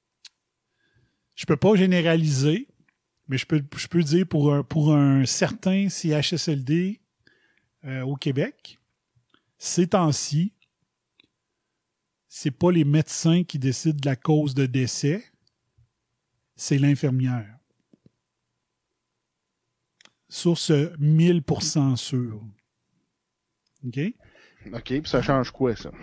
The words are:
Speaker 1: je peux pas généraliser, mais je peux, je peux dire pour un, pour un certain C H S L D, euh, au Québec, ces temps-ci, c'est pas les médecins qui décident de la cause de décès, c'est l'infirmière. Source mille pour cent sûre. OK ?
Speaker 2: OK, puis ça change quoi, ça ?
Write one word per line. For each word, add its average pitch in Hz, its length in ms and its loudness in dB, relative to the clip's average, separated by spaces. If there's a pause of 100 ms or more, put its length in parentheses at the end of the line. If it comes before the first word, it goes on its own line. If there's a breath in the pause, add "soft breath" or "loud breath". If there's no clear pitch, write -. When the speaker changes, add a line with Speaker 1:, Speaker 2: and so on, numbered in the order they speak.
(1300)
Speaker 1:
je - 120 -14
peux 156 100 2
pas 202 200 4
généraliser, 165 920 2 (600)
mais 131 100 -2
je - 80 -8
peux, 156 160 0 (140)
je - 120 -8
peux 170 140 2
dire 170 240 2
pour 147 260 2
un, 143 100 0
pour 151 320 2
un 139 300 4
certain 185 640 -2
C 170 220 -4
H 151 240 -2
S 156 140 -6
L 139 160 -2
D, 175 360 -2 (840)
euh, 131 180 -8
au 139 140 -6
Québec, 147 640 -6 (800)
ces - 280 -2
temps-ci, 170 640 0 (1800)
c'est - 220 -6
pas 170 200 0
les 170 140 4
médecins 160 600 2
qui 165 140 -8
décident 135 400 -2
de 139 80 -4
la 135 100 0
cause 151 380 0
de 135 120 0
décès, 135 580 -2 (1300)
c'est - 220 -2
l'infirmière. 127 760 0 (2750)
Source - 420 0 (260)
mille 156 440 4
pour 127 200 -4
cent 135 340 0
sûre. 117 460 -6 (1400)
OK ? 123 120 -10 (720 soft breath)
Speaker 2:
OK, 113 120 -12
puis 139 220 -4
ça 127 160 0
change 123 300 0
quoi, 127 220 -2
ça ? - 160 -14 (120)